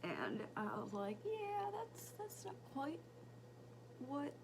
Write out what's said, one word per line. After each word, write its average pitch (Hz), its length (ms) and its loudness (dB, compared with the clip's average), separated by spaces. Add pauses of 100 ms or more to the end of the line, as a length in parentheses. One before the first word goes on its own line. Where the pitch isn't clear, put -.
And - 380 2 (140)
I 214 80 4
was 208 300 2
like, 202 320 2
Yeah, 415 460 4
that's, 453 460 -4
that's 415 280 -4
not - 100 -2 (180)
quite 294 260 2 (1080)
what 285 260 2 (100)